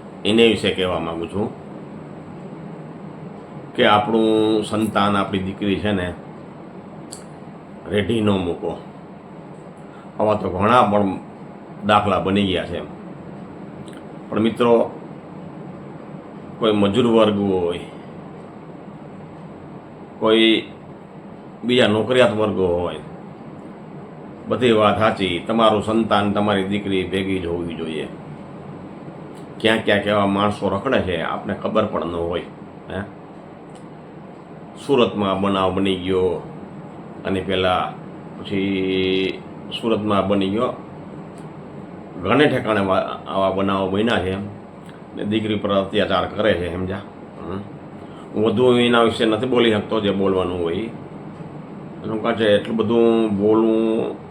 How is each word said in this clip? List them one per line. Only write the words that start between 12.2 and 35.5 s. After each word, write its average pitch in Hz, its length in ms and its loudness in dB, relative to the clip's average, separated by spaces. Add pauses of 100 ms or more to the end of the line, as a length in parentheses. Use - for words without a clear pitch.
ગયા 85 180 0
છે. 82 160 -6 (1500)
પણ 107 100 0
મિત્રો, 113 520 4 (1700)
કોઈ 113 120 6
મજૂર 104 360 4
વર્ગ 107 300 6
હોય, 90 420 0 (2500)
કોઈ 110 480 6 (960)
બીજા 120 240 6
નોકરિયાત 107 460 4
વર્ગો 98 340 2
હોય, 85 320 0 (1500)
બધી 120 240 4
વાત 104 280 6
સાચી. 101 480 2
તમારું 110 360 6
સંતાન, 107 500 2
તમારી 104 300 2
દીકરી 98 440 0
ભેગી 95 320 0
જ 85 60 -4
હોવી 85 280 -4
જોઈએ. 80 340 -6 (1500)
ક્યાં 110 200 4
ક્યાંક 104 280 2
એવા 104 180 4
માણસો 101 440 2
રખડે 104 320 2
છે, 87 200 -2
આપને 95 320 -4
ખબર 104 320 0
પણ 82 200 -2
ન 85 100 -4
હોય. 85 260 -2 (480)
હે? 90 120 -6 (1900)
સુરતમાં 104 540 4
બનાવ 95 320 2